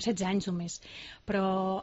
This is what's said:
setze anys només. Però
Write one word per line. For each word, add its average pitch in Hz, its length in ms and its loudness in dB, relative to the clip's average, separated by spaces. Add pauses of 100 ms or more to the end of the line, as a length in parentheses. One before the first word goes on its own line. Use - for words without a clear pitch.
setze 190 240 2
anys 190 240 2
només. 175 240 -4 (480)
Però 190 580 2